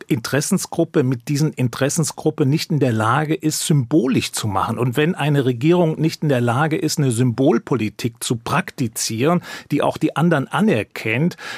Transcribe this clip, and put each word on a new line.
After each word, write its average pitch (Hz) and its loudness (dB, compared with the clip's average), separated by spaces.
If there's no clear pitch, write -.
Interessensgruppe 156 0
mit 127 -2
diesen 147 2
Interessensgruppe - 0
nicht 147 0
in 147 0
der 131 2
Lage 127 2
ist, - -2
symbolisch 156 2
zu - -4
machen. 98 -2
Und 123 -2
wenn 151 2
eine 143 0
Regierung 156 2
nicht 160 -2
in 156 0
der 131 2
Lage 135 0
ist, 156 -2
eine 135 2
Symbolpolitik 117 0
zu - -4
praktizieren, 143 -2
die 143 0
auch 135 0
die - -2
anderen 147 2
anerkennt, 143 0